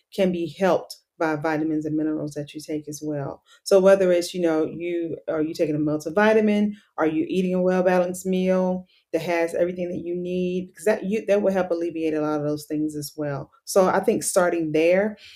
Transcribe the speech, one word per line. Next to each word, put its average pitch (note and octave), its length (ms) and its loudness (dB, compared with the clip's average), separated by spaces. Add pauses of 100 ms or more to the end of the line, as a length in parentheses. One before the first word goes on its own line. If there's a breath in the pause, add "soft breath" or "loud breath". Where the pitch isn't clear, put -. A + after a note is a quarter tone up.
(140)
can F#3 180 2
be E3+ 160 -4
helped F3 500 0 (220)
by D#3+ 160 0
vitamins D#3 500 -2
and D3+ 100 -4
minerals D#3 380 -4
that D3 220 -10
you D#3 40 -14
take D3+ 300 -8
as D3 160 -10
well. C#3+ 380 -6 (200 soft breath)
So G3 160 4
whether F#3+ 320 6
it's, F3 220 0
you F3+ 80 -4
know, D#3+ 240 2
you, E3+ 500 -6 (120)
are D#3 160 -2
you D#3+ 100 -4
taking D#3 220 0
a D3 40 -2
multivitamin? G#3 920 2 (260 loud breath)
Are E3 80 2
you D#3 240 0
eating F#3 240 0
a F#3 80 2
well-balanced F#3 640 2
meal F#3 600 0 (260 soft breath)
that D#3+ 80 0
has E3+ 320 0
everything F3+ 360 -2
that F3 140 -8
you F3 120 -6
need? F3+ 600 -4
'Cause - 100 -14
that, G#3+ 180 0
you, G#3 240 -2
that G3+ 160 2
will G3 100 2
help F#3 160 0
alleviate D#3+ 460 -2
a D3+ 60 0
lot D3+ 200 0
of D3 60 -2
those D3 180 -4
things D3+ 300 -4
as C#3+ 200 -10
well. C#3+ 360 -6 (120)
So F#3+ 220 4
I F#3 140 2
think F#3+ 240 0
starting E3+ 480 0
there, F3+ 440 4 (200 loud breath)